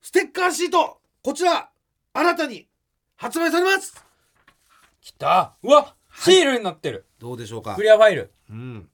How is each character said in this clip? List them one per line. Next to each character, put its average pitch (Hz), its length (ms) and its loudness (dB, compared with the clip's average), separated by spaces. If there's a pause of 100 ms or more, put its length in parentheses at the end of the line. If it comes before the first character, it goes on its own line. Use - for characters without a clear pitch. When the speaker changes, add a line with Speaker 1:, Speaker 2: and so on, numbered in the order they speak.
Speaker 1:
ス - 100 -20
テ 370 120 0
ッ - 80 -12
カ 359 160 -4
ー 349 40 0
シ 339 140 -4
ー 302 40 -8
ト、 330 300 -2 (240)
こ 269 100 -4
ち 349 100 -6
ら、 339 260 -2 (440)
新 339 220 0
た 330 100 -4
に 214 220 -16 (480)
発 240 240 -10
売 330 120 0
さ 339 100 0
れ 359 40 0
ま 392 160 0
す。 - 140 -18 (1040)
Speaker 2:
き - 140 -20
た。 160 500 -2
う 220 60 -8
わ、 294 260 4 (140)
Speaker 1:
は - 200 -2
い。 370 40 8
Speaker 2:
シ 370 80 6
ー 302 40 2
ル 262 120 0
に 220 60 -6
な 180 80 -6
っ - 80 -20
て 139 120 -8
る。 98 140 -14 (140)
Speaker 1:
ど 123 160 -14
う - 20 -18
で 117 100 -14
し 113 60 -16
ょ 113 60 -10
う - 20 -12
か。 104 140 -10
Speaker 2:
ク 202 80 -4
リ 214 60 4
ア 214 60 12
フ 214 80 6
ァ 214 80 6
イ 170 40 -4
ル。 - 180 -10 (160)
Speaker 1:
う 104 40 -20
ん。 113 400 -16